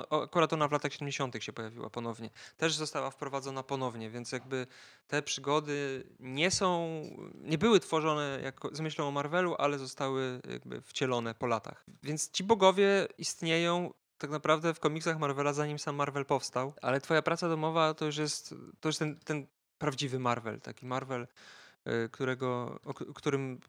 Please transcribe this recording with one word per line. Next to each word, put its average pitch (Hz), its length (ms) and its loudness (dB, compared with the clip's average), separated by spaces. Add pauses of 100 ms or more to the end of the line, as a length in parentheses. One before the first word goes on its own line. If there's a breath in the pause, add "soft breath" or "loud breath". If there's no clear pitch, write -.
(100)
o-, 151 140 2
akurat 165 300 2
ona 156 140 2
w 147 40 0
latach 147 220 0
siedemdziesiątych 135 500 -4
się - 100 -8
pojawiła 113 360 -10
ponownie. 113 400 -6 (280 loud breath)
Też 160 180 2
została 147 360 -4
wprowadzona 135 520 -6
ponownie, 120 460 -4
więc 120 220 -8
jakby 127 360 -6 (400 soft breath)
te 147 140 0
przygody 143 840 -2 (160)
nie 139 320 0
są, 170 500 0 (400)
nie 151 160 0
były 202 220 8
tworzone 151 640 2
jako, 135 320 -6
z 147 40 -6
myślą 156 280 -2
o 143 40 0
Marvelu, 165 460 0
ale 143 200 2
zostały 131 720 -4
jakby 123 320 -8
wcielone 120 540 0
po 127 120 -4
latach. - 380 -2 (180)
Więc 151 280 -4
ci - 120 -2
bogowie 196 640 6 (100)
istnieją 170 760 0 (240)
tak 143 140 -6
naprawdę 156 420 2
w - 60 -8
komiksach 160 400 0
Marvela, 143 340 2
zanim 147 260 -2
sam 143 160 -4
Marvel 143 300 0
powstał, 135 560 0
ale 131 200 2
twoja 156 200 4
praca 170 280 0
domowa 160 440 2
to 156 120 -4
już 147 120 -2
jest, - 380 -4 (240)
to 156 100 0
już 147 80 -2
ten, 151 220 -2
ten 147 280 -4 (340)
prawdziwy 135 380 0
Marvel, 120 420 0
taki 127 240 -12
Marvel, 127 420 -4 (600 soft breath)
y, 117 240 0
którego, 127 760 -2
o 139 80 -8
k-, - 120 -8 (100)
którym, 135 540 -2